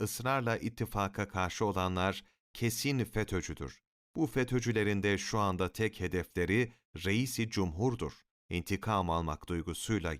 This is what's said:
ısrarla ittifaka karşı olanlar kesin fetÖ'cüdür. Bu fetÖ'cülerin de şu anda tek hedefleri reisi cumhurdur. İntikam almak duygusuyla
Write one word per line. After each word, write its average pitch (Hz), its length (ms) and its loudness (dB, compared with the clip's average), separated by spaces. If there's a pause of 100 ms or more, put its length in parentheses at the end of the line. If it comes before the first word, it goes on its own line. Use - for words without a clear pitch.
ısrarla 120 560 0
ittifaka 104 720 -2
karşı 92 380 0
olanlar 92 580 0 (300)
kesin 120 520 0
fetÖ'cüdür. 87 760 -4 (340)
Bu 160 120 2
fetÖ'cülerin 113 760 2
de 101 140 4
şu 110 220 0
anda 92 340 2
tek 110 260 -2
hedefleri 92 760 2 (220)
reisi 110 540 0
cumhurdur. 95 720 -2 (280)
İntikam 95 600 0
almak 82 400 -2
duygusuyla 85 720 -2